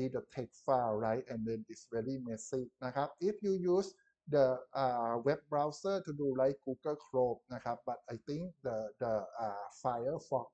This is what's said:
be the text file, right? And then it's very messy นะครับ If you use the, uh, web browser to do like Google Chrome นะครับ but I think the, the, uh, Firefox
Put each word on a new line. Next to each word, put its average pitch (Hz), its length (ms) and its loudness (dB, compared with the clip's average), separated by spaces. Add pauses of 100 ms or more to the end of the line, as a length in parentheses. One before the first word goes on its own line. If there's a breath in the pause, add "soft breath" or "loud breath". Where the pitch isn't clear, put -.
be 131 40 2 (100)
the 113 80 -2 (120)
text 120 300 -8
file, 123 300 4 (120)
right? 113 240 2
And 117 160 -4
then 113 120 -2 (120)
it's - 240 -16
very 123 220 -2 (120)
messy 127 340 -4 (200)
น 127 60 -4
ะ - 60 -6
ค - 20 2
รั 139 80 2
บ 147 40 -10 (200)
If 214 60 0 (100)
you 196 80 2 (200)
use 196 160 2 (380 soft breath)
the, 135 300 6 (160)
uh, 120 500 2
web 147 160 2 (120)
browser 151 500 0
to 160 120 -8
do 143 220 0
like 135 300 4
Google 147 400 -4
Chrome 123 340 2 (140)
น - 40 -6
ะ 113 80 -10
ค - 20 0
รั 120 80 0
บ - 100 -18
but 120 140 -4 (140)
I 120 40 -8 (100)
think 151 160 -4 (220)
the, 117 120 0 (220)
the, 117 140 0 (320)
uh, 101 200 -6 (180)
Firefox 123 720 -2